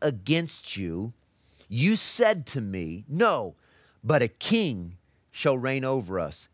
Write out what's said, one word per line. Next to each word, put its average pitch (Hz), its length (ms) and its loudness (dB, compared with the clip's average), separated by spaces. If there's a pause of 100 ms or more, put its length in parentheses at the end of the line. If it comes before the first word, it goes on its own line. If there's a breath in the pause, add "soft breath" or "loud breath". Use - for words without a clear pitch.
against 147 720 -2
you, 95 380 -6 (540 soft breath)
you 156 280 2
said 214 520 2
to 135 120 -4
me, 95 480 -6
'No, 147 480 2 (480 soft breath)
but 139 180 4
a 117 60 2
king 113 680 0 (320)
shall 139 260 2
reign 131 260 -2
over 117 380 -2
us.'" 73 340 -8